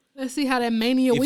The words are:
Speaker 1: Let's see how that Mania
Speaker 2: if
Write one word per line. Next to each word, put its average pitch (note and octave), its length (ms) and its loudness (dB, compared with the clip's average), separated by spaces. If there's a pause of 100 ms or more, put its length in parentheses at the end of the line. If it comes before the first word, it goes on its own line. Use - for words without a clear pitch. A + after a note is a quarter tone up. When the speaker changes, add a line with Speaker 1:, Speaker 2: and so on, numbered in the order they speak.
(160)
Speaker 1:
Let's C4 180 -8
see C#4+ 140 0
how C4 100 0
that A#3 160 0
Mania B3+ 400 2
Speaker 2:
if A#3+ 120 2